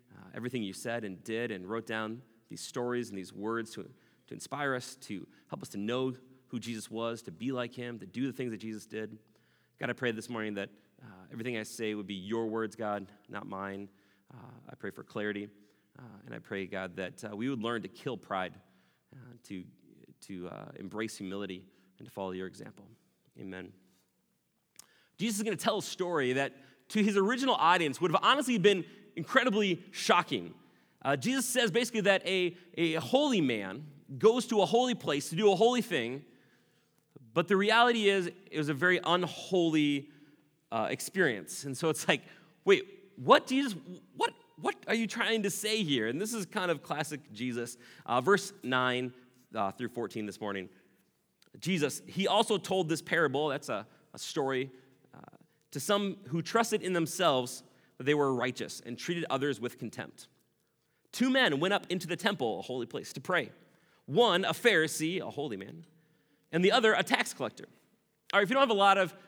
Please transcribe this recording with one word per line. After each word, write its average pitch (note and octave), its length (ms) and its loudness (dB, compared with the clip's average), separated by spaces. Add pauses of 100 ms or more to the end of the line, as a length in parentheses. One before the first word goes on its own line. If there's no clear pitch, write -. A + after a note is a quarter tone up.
(160)
uh, - 180 -20
everything A#2+ 300 -6
you G2 80 -4
said A#2 320 -6
and F#2+ 220 -10
did A#2 260 -4
and F#2 160 -8
wrote A2+ 180 -6
down A2 360 -6 (280)
these - 120 -14
stories B2 480 -4
and G2+ 80 -10
these F2+ 160 -12
words A2 380 -6
to, G#2 120 -12 (440)
to - 60 -16
inspire C#3 400 -4
us, B2+ 280 -6
to F#2+ 260 -10 (220)
help - 120 -10
us - 80 -12
to - 80 -10
know B2 360 -2 (340)
who B2 120 -8
Jesus A2 300 -8
was, A#2 340 -6
to G2 80 -12
be A#2 200 -6
like B2 220 -4
him, A#2+ 260 -10
to G2 60 -16
do A#2+ 200 -4
the C3+ 60 -2
things B2 200 -6
that G#2+ 100 -8
Jesus A2 240 -10
did. A2 320 -10 (640)
God, - 100 -4
I B2 40 -4
pray A#2+ 180 0
this A2 180 -8
morning G#2+ 240 -4
that, G2 160 -6 (340)
uh, A#2+ 40 -20 (260)
everything A#2+ 240 -6
I A2 60 -4
say G#2+ 300 -4
would G#2 140 -6
be G2+ 60 -8
your G#2+ 340 -2
words, A2 300 -4
God, G#2 300 -4 (200)
not G2+ 200 -10
mine. G2 420 -8 (440)
Uh, B2+ 40 -20 (320)
I B2 60 -16
pray G2+ 160 -10
for A#2+ 120 -16
clarity. G#2 460 -6 (480)
Uh, - 60 -20 (220)
and B2 80 -14
I A2+ 60 -12
pray, G2 260 -8
God, F#2 300 -8
that, F#2 280 -8
uh, G#2 120 -10
we A2+ 140 -4
would C3 120 -4
learn A#2 220 -2
to - 40 -10
kill B2 300 -10
pride, F#2 360 -6 (600)
uh, C#3+ 40 -20 (300)
to, F#2 160 -10 (640)
to, F2+ 200 -10
uh, G1+ 320 -12
embrace G#2+ 380 -8
humility, F#2+ 460 -8 (360)
and - 80 -18
to - 40 -20
follow F#2+ 200 -6
your F#2 160 -6
example. G2+ 380 -16 (540)
Amen. F#2 320 -12 (1500)
Jesus G#3 200 -2
is G#3+ 60 -2
gonna G#3 120 0
tell G#3+ 220 2
a F3 60 -2
story D#3+ 500 0
that C#3 200 0 (360)
to G#3+ 140 2
his G3+ 120 4
original A#3+ 400 4
audience D#3+ 460 4
would E3+ 100 2
have E3+ 120 4
honestly B3 340 4
been F#3+ 260 6 (320)
incredibly G3 640 2 (100)
shocking. C3+ 600 0 (500)
Uh, C#3 120 2
Jesus B3 300 -2
says A#3+ 240 0
basically A#3 320 0
that F#3+ 240 4
a, F3+ 300 0 (200)
a D#3+ 200 0
holy B3+ 460 2
man A2+ 440 -2 (320)
goes A3+ 300 6
to G#3+ 140 4
a F#3 40 6
holy A#3 300 2
place C#3+ 340 -2
to E3 60 -6
do G3+ 160 6
a F#3+ 40 4
holy A#3 260 4
thing, C3 420 -2 (1120)
but E3+ 140 2
the G3+ 80 4
reality A3 540 6
is F#3+ 220 2 (200)
it - 60 -6
was D3+ 120 0
a D#3 40 0
very F3+ 300 4
unholy, D#3 1080 2 (600)
uh, A2+ 180 0
experience. A#2+ 760 -2
And C3+ 140 -6
so E3 120 0
it's - 180 -2
like, D#3 140 2 (440)
"Wait, F#3+ 180 6 (320)
what, G#3 320 6
Jesus? C4 280 0 (400)
What, F4 180 -2 (260)
what F#3 160 -2 (120)
are G3 80 2
you A3+ 120 0
trying A3 360 0
to G3 60 0
say G#3+ 340 0
here?" C3+ 240 2
And C3 140 -2
this A3 120 -4
is G#3+ 120 -4
kind F3+ 260 -2
of D3 120 -2
classic D3+ 500 -6
Jesus. A#2+ 440 -6 (280)
Uh, B2 160 2
verse F#3+ 320 2 (100)
nine, B2+ 500 0 (420)
uh, G2+ 160 0
through A#2 180 -6
fourteen A2 360 -6
this G2 140 -10
morning. G2 300 -6 (880)
Jesus, D3+ 480 0
he F#3+ 200 -2
also G#3+ 300 4
told F#3 320 -2
this D#3 120 -2
parable, D3+ 480 0
that's C#3+ 200 -6
a, G#2+ 160 -4 (280)
a - 60 -16
story, C3+ 520 -2 (420)
uh, - 60 -20 (520)
to D3+ 80 -8
some G3+ 380 2 (120)
who E3 120 0
trusted A3 400 2
in F#3 120 -2
themselves D#3+ 720 2 (340)
that C3 80 -12
they D3 100 4
were C#3 180 2
righteous B2 520 -4
and A#2 120 -8
treated E3+ 320 -4
others C3+ 300 0
with A#2+ 180 -6
contempt. - 500 -12 (840)
Two B3+ 180 2
men B3 300 4
went F#3+ 160 2
up - 140 -2
into F3 180 -4
the E3+ 80 -4
temple, C3 440 0
a - 40 -6
holy B2 240 -6
place, - 260 -10
to C#3 80 -10
pray. D3+ 300 0 (560)
One, F#3+ 380 4
a - 80 0
Pharisee, E3 680 2
a F#2 80 -10
holy C3 280 -6
man, B2 280 -14 (640)
and F3 140 4
the G3 60 6
other, A3 220 6
a F#3 100 4
tax - 300 0
collector. - 320 -6 (680)
All F#3+ 60 6
right, G#3 40 6
if F3+ 60 0
you B3 60 0
don't C4+ 80 4
have B3 80 2
a - 20 2
lot G3 240 6
of F#3 160 0 (140)